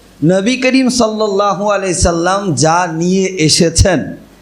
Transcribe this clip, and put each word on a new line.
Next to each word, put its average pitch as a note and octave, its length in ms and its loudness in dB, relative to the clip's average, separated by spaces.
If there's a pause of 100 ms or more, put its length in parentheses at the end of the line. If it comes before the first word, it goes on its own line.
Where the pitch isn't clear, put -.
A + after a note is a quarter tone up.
(240)
নবী G3 320 2
করিম B3+ 320 2
সাল্লাল্লাহু G#3 800 0
আলাইহি F#3+ 260 -2
সাল্লাম F3+ 600 0
যা D#3+ 380 0
নিয়ে F3+ 320 0
এসেছেন E3 920 0 (260)